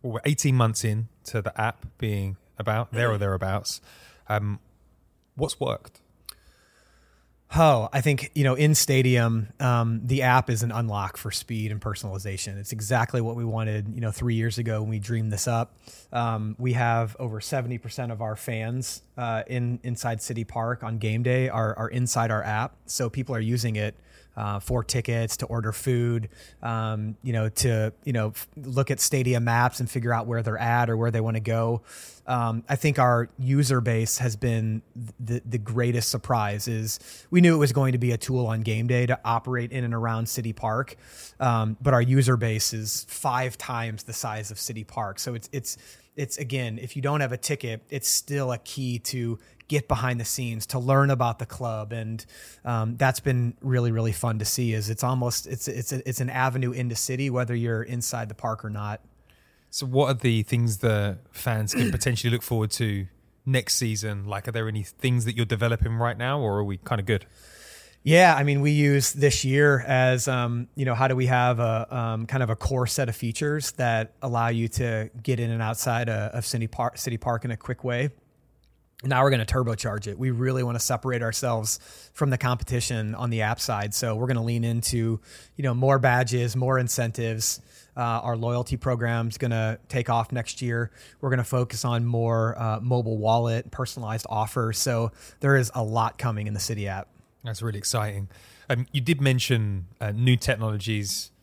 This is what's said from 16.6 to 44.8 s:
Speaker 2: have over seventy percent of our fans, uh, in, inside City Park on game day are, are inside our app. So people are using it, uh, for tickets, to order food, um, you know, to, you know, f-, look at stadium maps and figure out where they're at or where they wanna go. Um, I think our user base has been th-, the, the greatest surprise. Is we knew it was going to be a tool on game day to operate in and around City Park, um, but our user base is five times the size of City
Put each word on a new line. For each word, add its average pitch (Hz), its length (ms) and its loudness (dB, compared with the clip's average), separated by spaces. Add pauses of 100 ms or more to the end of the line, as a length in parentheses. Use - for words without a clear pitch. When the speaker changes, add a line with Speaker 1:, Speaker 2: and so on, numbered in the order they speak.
Speaker 2:
have 117 460 2
over 110 200 -6
seventy 123 380 -4
percent 117 340 -8
of 110 100 -8
our 107 140 -4
fans, 117 680 -6 (140)
uh, 117 300 -2
in, 120 360 -2
inside 117 380 -4
City 113 220 -4
Park 117 400 -4
on 113 140 -4
game 110 260 0
day 127 260 2
are, 110 280 -2
are 110 120 -4
inside 120 420 0
our 107 120 0
app. 107 320 -4 (120)
So 120 220 -4
people 131 260 -6
are 113 40 -2
using 113 360 0
it, 107 200 -2 (400)
uh, 104 240 -4
for 120 240 -2
tickets, 117 540 -2
to - 80 -6
order 113 260 -4
food, 120 560 0 (340)
um, 110 640 -4
you 127 80 -4
know, 110 160 2
to, 110 460 0 (100)
you 139 80 -4
know, 110 180 0
f-, - 280 -10
look 135 340 -2
at - 80 -2
stadium 123 460 2
maps 120 340 4
and 123 100 -2
figure 120 240 -2
out 113 140 -2
where 117 160 -2
they're 110 140 -2
at 117 320 2
or 113 80 2
where 117 120 2
they 113 120 0
wanna 113 180 0
go. 113 440 0 (440)
Um, 117 400 -2
I 143 80 2
think 143 240 2
our 120 300 4 (100)
user 131 400 4
base 113 380 2
has 120 180 0
been 110 460 0 (120)
th-, 117 500 -6
the, 117 80 -12
the 120 60 -2
greatest 117 520 0
surprise. 104 580 -2
Is 110 320 -4 (320)
we 175 80 6
knew 170 160 8
it 156 40 2
was 143 120 6
going 131 220 4
to 123 40 2
be 120 140 2
a 117 60 0
tool 123 300 0
on 110 120 -2
game 110 280 0
day 123 180 4
to 127 180 0
operate 120 480 -2
in 127 140 -4
and 117 80 -2
around 113 340 -2
City 117 240 -4
Park, 113 460 -4 (420)
um, 113 400 2
but 131 140 4
our 120 80 6
user 127 340 6
base 110 380 0
is 110 340 -6
five 127 500 -2
times 113 460 -6
the - 80 -14
size 110 400 -6
of 104 80 -14
City 110 240 -8